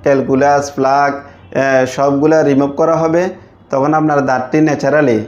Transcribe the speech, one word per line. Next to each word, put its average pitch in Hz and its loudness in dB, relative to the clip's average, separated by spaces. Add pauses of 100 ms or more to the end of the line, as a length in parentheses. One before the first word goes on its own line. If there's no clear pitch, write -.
ক্যালকুলাস, 139 0
প্লাক, 139 0 (460)
এ, 131 2 (100)
সবগুলা 143 2
রিমুভ 139 0
করা 165 0
হবে, 160 0 (500)
তখন 139 0
আপনার 151 0
দাঁতটি 131 -2
ন্যাচারালি 143 0 (100)